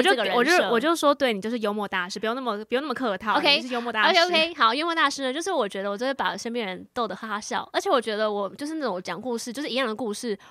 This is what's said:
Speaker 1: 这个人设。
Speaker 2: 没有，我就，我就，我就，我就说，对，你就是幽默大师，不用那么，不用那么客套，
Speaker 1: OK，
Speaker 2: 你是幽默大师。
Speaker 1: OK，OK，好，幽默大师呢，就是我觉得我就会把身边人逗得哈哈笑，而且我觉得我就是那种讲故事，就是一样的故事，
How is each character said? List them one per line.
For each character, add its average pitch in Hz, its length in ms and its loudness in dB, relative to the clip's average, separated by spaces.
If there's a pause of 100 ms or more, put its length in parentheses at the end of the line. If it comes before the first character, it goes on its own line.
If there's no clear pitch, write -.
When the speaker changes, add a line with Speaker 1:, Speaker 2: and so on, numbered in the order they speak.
Speaker 1:
这 370 140 6
个 233 80 0
人 196 40 0
设。 - 20 0
Speaker 2:
没 - 0 -
有， 185 80 2
我 240 60 4
就， 294 80 4
我 359 60 8
就， 294 60 6
我 196 60 0
就， 233 60 2
我 226 40 4
就 320 160 4
说， 294 180 4
对， 262 200 2
你 190 80 -4
就 220 80 -6
是 240 100 -2
幽 208 140 -2
默 208 120 -4
大 185 220 -2
师， 202 100 -8
不 220 80 -4
用 226 80 0
那 262 60 -4
么， 214 260 -4
不 - 80 -4
用 254 80 0
那 311 60 -6
么 262 60 -4
客 220 240 -2
套， 214 200 0
Speaker 1:
OK， 294 200 6
Speaker 2:
你 320 100 -4
是 247 60 -4
幽 240 80 -2
默 240 100 -6
大 220 220 4
师。 370 40 6
Speaker 1:
OK，OK， 339 360 4
好， 233 200 4
幽 294 120 0
默 339 100 0
大 302 140 4
师 277 140 -4
呢， 254 100 -2
就 311 80 -4
是 381 100 -4
我 262 160 0
觉 196 160 -6
得 202 80 -2
我 202 60 -4
就 233 80 -4
会 269 80 0
把 185 240 -2
身 226 160 -8
边 233 120 -4
人 185 280 -8
逗 240 120 -2
得 - 80 -8
哈 - 140 -12
哈 208 120 -6
笑， - 340 -6
而 339 80 0
且 392 80 -2
我 294 100 4
觉 220 160 -2
得 214 160 0
我 202 240 -2
就 285 100 -8
是 320 100 -6
那 302 100 -4
种 185 160 -2
讲 180 200 -8
故 240 160 -4
事， 240 140 -8
就 262 100 -8
是 311 60 -6
一 - 60 -6
样 262 120 0
的 220 80 -4
故 214 200 -4
事， 214 240 -6 (140)